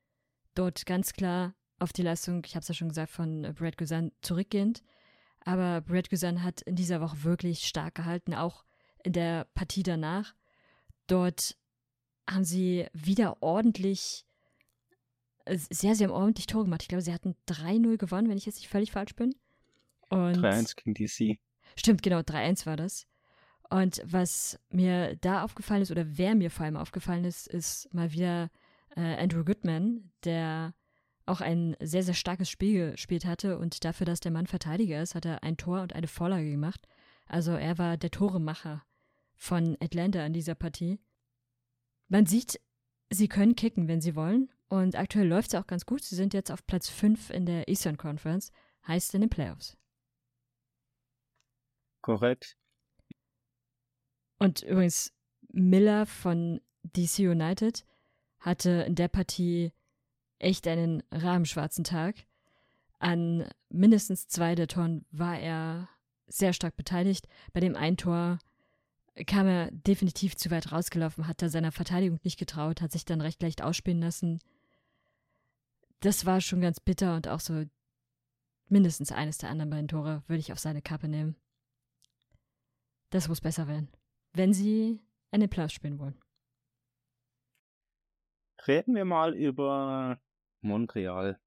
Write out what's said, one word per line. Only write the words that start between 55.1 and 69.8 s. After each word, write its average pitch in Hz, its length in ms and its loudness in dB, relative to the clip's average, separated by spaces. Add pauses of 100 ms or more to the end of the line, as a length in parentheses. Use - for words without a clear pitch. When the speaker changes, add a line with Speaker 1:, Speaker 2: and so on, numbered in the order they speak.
Speaker 1:
Miller 202 560 6
von 170 560 -2 (220)
D 175 220 0
C 190 220 2
United 175 580 0 (540)
hatte 175 480 2
in 170 80 2
der 175 140 2
Partie 175 640 0 (640)
echt - 280 0
einen 165 440 0
rabenschwarzen 165 720 0
Tag. 170 320 -2 (840)
An 170 500 0 (200)
mindestens 196 580 6
zwei 170 280 2
der 170 120 2
Toren 165 440 -2
war 170 280 -4
er 160 500 -6 (380)
sehr 185 260 2
stark 170 220 -4
beteiligt. 185 520 0 (260)
Bei 175 60 0
dem 180 160 2
einen 165 220 2
Tor 175 420 0 (880)
kam 196 220 4
er 175 240 2
definitiv 190 640 0